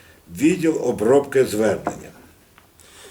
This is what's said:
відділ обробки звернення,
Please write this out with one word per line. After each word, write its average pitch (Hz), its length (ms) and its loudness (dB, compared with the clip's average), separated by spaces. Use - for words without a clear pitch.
відділ 160 460 0
обробки 123 600 2
звернення, 104 680 -4